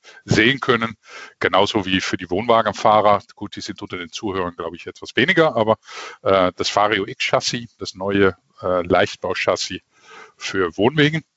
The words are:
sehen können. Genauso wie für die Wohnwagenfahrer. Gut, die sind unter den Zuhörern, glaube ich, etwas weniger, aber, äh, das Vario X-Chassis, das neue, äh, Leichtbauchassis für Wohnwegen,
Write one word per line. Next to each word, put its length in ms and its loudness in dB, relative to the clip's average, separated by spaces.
sehen 340 2
können. 360 -2
Genauso 460 0
wie 160 0
für 160 -4
die 120 -12
Wohnwagenfahrer. 920 2
Gut, 200 -14
die 60 -10
sind 200 -12
unter 160 -10
den 140 -12
Zuhörern, 440 -6
glaube 200 -10
ich, 100 -18
etwas 300 -16
weniger, 400 2
aber, 220 2
äh, 340 4
das 200 -6
Vario 320 2
X-Chassis, 720 -4
das 160 -10
neue, 400 0
äh, 220 0
Leichtbauchassis 1000 -2
für 400 -4
Wohnwegen, 460 2